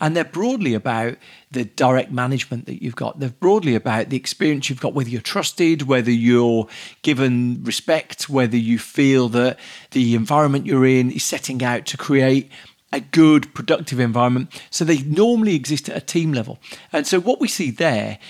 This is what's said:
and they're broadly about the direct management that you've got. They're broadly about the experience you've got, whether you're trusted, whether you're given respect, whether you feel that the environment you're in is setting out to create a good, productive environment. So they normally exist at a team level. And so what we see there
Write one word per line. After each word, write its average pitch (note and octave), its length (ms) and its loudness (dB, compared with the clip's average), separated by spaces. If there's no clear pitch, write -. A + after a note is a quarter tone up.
and D#3 120 0
they're E3 120 0
broadly F#3+ 480 -2
about A2+ 420 -4
the B2+ 140 -4
direct B2+ 480 0
management B2 540 -6
that - 180 -12
you've B2 140 -8
got. A#2+ 240 -8
They're C3 80 -4
broadly F3+ 460 2
about A2 340 -2
the C3 80 -4
experience C#3+ 520 -4
you've C3 120 -8
got, C#3+ 120 -4
whether C3 160 -4
you're A#2 120 -6
trusted, E3 640 -2
whether B2+ 280 2
you're A#2 560 4
given B2 640 0
respect, - 640 -4
whether B2+ 300 2
you A#2 200 2
feel C3 520 2
that B2 280 0
the A#2 240 2
environment C#3 500 2
you're C3 200 2
in C3 260 4
is - 120 -6
setting C3 400 -6
out B2 220 -4
to - 120 -10
create C3+ 540 2
a C#3 80 -4
good, D#3 560 4
productive D3 440 -2
environment. B2 520 0
So - 160 -4
they D#3 140 2
normally G#3 560 2
exist C#3 340 -4
at - 80 -6
a - 40 -10
team E3 300 -2
level. A#2+ 280 -4
And - 160 -2
so F#3+ 120 2
what G3+ 220 0
we C4 60 0
see D#3 240 -4
there G#2+ 480 -2